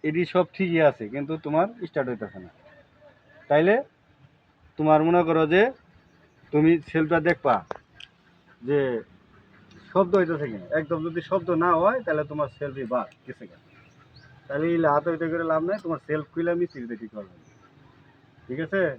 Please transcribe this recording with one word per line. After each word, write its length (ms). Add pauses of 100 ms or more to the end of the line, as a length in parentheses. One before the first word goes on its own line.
এটি 180 (100)
সব 120 (120)
ঠিকই 240 (100)
আছে, 140 (100)
কিন্তু 180 (120)
তোমার 220 (220)
স্টার্ট 220
হইতাছে 340
না। 60 (1000)
তাইলে 240 (1040)
তোমার 300
মনে 200
করো 140 (120)
যে 80 (920)
তুমি 180 (200)
সেলফটা 280 (100)
দেখবা 260 (1120)
যে 100 (1120)
শব্দ 280
হইতেছে 320
কিনা। 140 (120)
একদম 280
যদি 140 (100)
শব্দ 180 (160)
না 60 (100)
হয়, 240
তাহলে 260
তোমার 260
সেলফই 360
বাদ 160 (180)
গেছে 240
গা। 80 (880)
তাহলে 260
এই 60 (160)
হাত 160
হইতে 220
করে 200
লাভ 160
নাই, 160
তোমার 220
সেলফ 260
খুইলা 280
মিস্ত্রিতে 420
ঠিক 140
করবে, 200 (1120)
ঠিক 200
আছে? 160 (160)